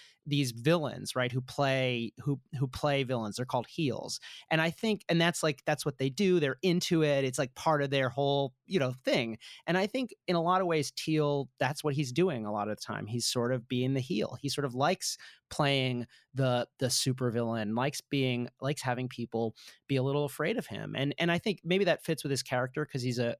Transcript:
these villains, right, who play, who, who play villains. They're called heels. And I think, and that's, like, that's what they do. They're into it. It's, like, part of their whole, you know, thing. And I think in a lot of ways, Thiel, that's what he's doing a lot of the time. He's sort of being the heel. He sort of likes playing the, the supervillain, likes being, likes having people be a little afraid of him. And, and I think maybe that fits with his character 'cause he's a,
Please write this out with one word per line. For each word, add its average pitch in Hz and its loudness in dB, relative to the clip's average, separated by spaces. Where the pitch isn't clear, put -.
these 143 2
villains, 120 0
right, 123 0
who 131 0
play, 131 0
who, 139 -2
who 139 2
play 139 0
villains. 117 -2
They're 127 -4
called 123 -2
heels. - -4
And 160 2
I 165 2
think, 214 -2
and 165 4
that's, 165 2
like, 156 0
that's 151 0
what 147 -4
they 135 0
do. 180 4
They're 139 0
into 175 2
it. 139 4
It's, 131 -2
like, 131 -2
part 151 2
of 139 -2
their 135 2
whole, 139 0
you 175 -2
know, 127 0
thing. 123 0
And 170 2
I 196 2
think 262 -4
in 175 2
a 170 2
lot 180 2
of 185 0
ways, 160 0
Thiel, 147 0
that's 139 0
what 147 0
he's 131 -2
doing 143 0
a 104 -4
lot 104 -2
of 104 -4
the - -16
time. 104 -6
He's 113 -4
sort 120 0
of 123 -2
being 127 0
the 135 0
heel. 185 -4
He 143 -6
sort 139 -2
of 123 -4
likes 147 0
playing 131 0
the, 127 2
the 127 0
supervillain, 117 0
likes 131 0
being, 127 0
likes 147 -2
having 127 -2
people 117 -2
be 139 2
a 127 2
little 143 0
afraid 156 -2
of 190 -6
him. 104 -8
And, 143 0
and 170 2
I 175 2
think 190 -2
maybe 185 2
that 170 2
fits 165 -2
with 139 -2
his 127 0
character 131 -2
'cause 131 -6
he's 123 -2
a, 117 0